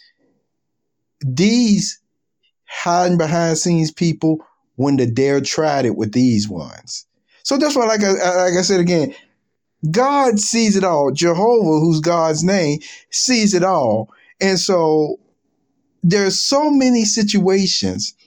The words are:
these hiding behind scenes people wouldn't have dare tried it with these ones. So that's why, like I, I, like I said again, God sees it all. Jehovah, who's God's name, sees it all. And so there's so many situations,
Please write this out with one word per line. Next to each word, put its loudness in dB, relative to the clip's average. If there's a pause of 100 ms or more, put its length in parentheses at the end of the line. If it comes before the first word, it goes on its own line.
(1200)
these 0 (640)
hiding 0
behind 0
scenes 0
people -2 (300)
wouldn't 0
have 0
dare 2
tried -2
it -2
with -4
these 2
ones. -14 (340)
So -4
that's -2
why, 2
like 0
I, 0
I, 0 (140)
like 0
I 0
said 0
again, 0 (760)
God 0
sees 0
it 2
all. 0
Jehovah, 2
who's 2
God's 0
name, 0 (300)
sees 0
it 2
all. 0 (320)
And 0
so 0 (840)
there's 2
so 0
many 2
situations, -2 (140)